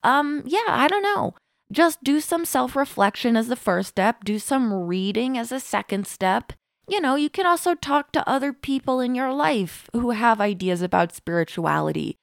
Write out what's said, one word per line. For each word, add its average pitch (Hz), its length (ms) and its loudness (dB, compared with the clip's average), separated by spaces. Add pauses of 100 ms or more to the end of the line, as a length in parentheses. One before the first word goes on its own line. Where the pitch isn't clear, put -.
Um, 285 420 2
yeah, 403 220 0
I - 200 2
don't 392 160 0
know. 403 320 -2 (360)
Just 311 320 2
do 277 160 2
some 339 260 -2
self-reflection 247 920 0
as 226 100 0
the 247 80 -2
first 190 340 -2
step. 208 340 0
Do 208 160 -2
some 247 340 0
reading 190 640 -2
as 233 140 -6
a 262 80 -6
second - 480 -4
step. 196 440 -2 (360)
You 403 120 -2
know, 285 160 0
you 294 140 0
can 381 160 -2
also 349 300 2
talk 285 360 -2
to - 160 0
other 269 240 0
people 262 480 -2
in 247 140 0
your 254 180 -2
life 269 600 0
who 240 160 0
have 226 320 2
ideas 185 400 0
about 180 320 2
spirituality. 156 1080 -2